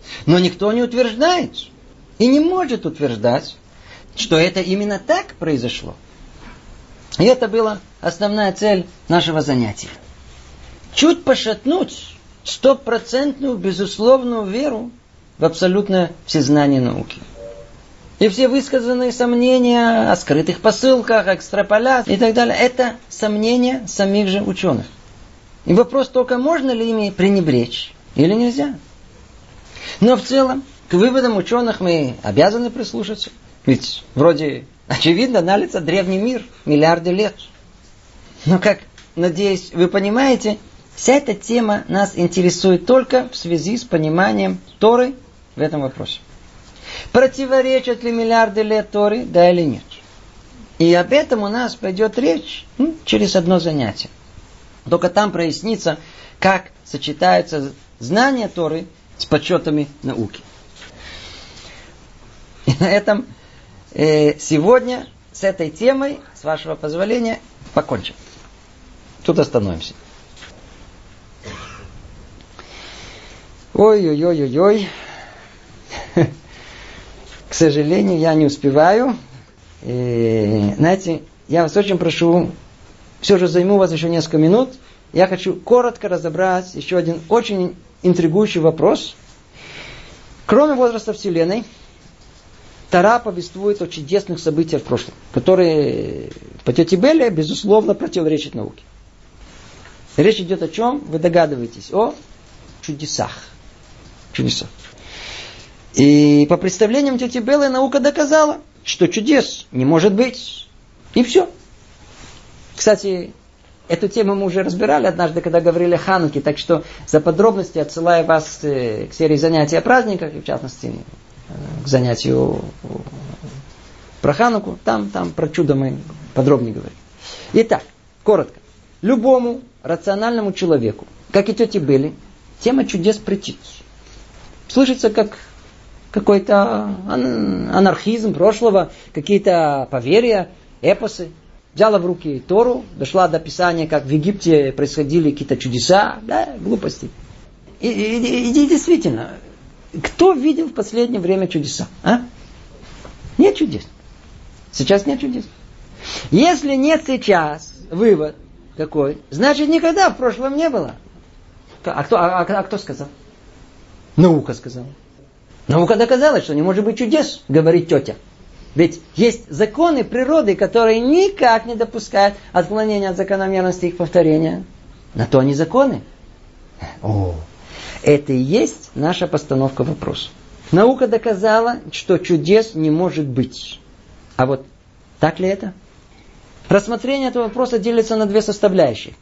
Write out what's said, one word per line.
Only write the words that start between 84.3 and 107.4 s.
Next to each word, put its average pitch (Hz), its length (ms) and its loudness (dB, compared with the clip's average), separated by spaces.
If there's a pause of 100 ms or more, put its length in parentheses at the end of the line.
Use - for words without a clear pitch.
минут. 208 320 4 (420)
Я 190 140 4
хочу 185 280 -4
коротко 233 540 0
разобрать 180 640 -2
еще 180 220 -6
один 165 320 -2
очень 214 480 -2 (260)
интригующий 180 580 2
вопрос. 160 540 0 (1300)
Кроме 285 280 4
возраста 233 380 -2
Вселенной, 185 520 -2 (1300)
Тора 202 280 4
повествует 196 640 -6
о 165 60 -6
чудесных 165 500 -4
событиях 160 440 -2
в - 20 -14
прошлом, - 300 -6 (180)
которые 160 1000 0 (340)
по - 80 0
тете 165 240 2
Белле, 262 340 4
безусловно, 196 640 2
противоречат 160 600 -4
науке. - 280 -12 (1300)
Речь 202 240 4
идет 175 220 -6
о 160 60 -4
чем? 240 320 -4
Вы 160 180 -6
догадываетесь, 151 760 -2
о 226 220 -2 (680)
чудесах. - 640 -8 (840)
Чудесах. - 360 -6 (1300)
И 147 540 6
по 175 80 2
представлениям 226 640 0
тети 247 200 -4
Беллы 277 300 2